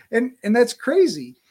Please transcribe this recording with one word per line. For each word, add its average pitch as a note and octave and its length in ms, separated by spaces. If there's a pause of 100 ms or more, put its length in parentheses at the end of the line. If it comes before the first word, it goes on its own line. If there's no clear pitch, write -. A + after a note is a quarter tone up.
(120)
And, B3 320
and G#3 120
that's A#3+ 180
crazy, B3+ 640 (140)